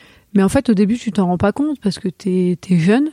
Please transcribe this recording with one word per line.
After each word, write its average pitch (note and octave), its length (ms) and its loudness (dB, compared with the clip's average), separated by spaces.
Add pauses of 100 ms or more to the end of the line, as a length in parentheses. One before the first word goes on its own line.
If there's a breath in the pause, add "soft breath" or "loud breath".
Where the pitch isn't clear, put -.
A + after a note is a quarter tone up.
(340 loud breath)
Mais G3 80 4
en F#3+ 60 4
fait, C4+ 200 0
au A#3 60 4
début, G#3 240 0
tu A3+ 140 -8
t'en F#3+ 140 0
rends F3+ 120 0
pas G#3 140 0
compte C#4+ 280 -4
parce G3 180 -4
que G3 100 -8
t'es, F3+ 520 -2
t'es F#3 180 0
jeune A3 340 2